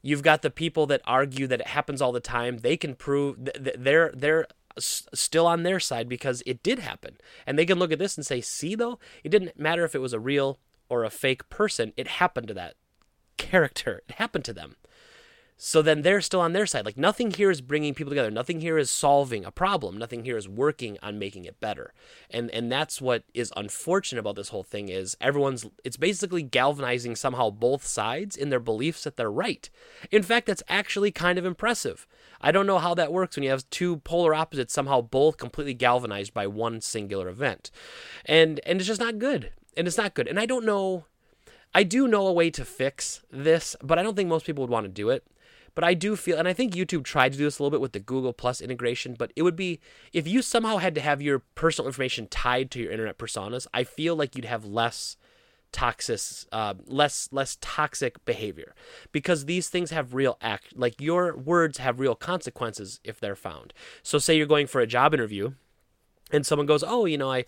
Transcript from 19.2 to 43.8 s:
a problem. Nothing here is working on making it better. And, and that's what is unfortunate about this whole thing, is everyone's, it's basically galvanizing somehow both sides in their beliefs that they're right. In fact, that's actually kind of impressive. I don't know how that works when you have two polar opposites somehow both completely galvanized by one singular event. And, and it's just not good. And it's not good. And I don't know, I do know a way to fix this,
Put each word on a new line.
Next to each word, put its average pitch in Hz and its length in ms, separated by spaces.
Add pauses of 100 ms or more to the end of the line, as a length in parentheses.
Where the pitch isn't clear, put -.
a 87 60
problem. 156 480
Nothing 117 260
here 120 140
is 98 100
working 117 540
on 104 160
making 98 280
it - 140
better. 104 360 (340)
And, 120 220
and 117 200
that's 139 300
what 123 220 (100)
is 120 240
unfortunate 131 640
about 104 160
this 101 140
whole 101 120
thing, 101 280
is 92 300
everyone's, 135 460 (180)
it's 123 140
basically 175 460
galvanizing 123 720
somehow 123 340
both 120 380
sides 135 500
in 143 140
their 127 80
beliefs 120 440
that - 140
they're 113 140
right. 156 360 (440)
In 214 100
fact, 233 240
that's 202 240
actually 202 400
kind 180 300
of 175 60
impressive. 185 600 (340)
I 147 120
don't 196 160
know 190 100
how 175 160
that 165 180
works 180 240
when 143 80
you 135 60
have 135 220
two 175 260
polar 165 380
opposites 151 400
somehow 139 260
both 135 360
completely 139 360
galvanized 120 640
by 104 100
one 110 360
singular 98 460
event. 110 440 (560)
And, 160 360
and 185 160
it's 185 80
just 214 140
not 226 160
good. 233 360 (220)
And 170 120
it's 170 100
not 208 160
good. 127 140
And 185 120
I 226 60
don't 240 200
know, 190 400 (680)
I 190 80
do 233 260
know 202 200
a 190 40
way 170 200
to 135 120
fix - 680
this, 156 500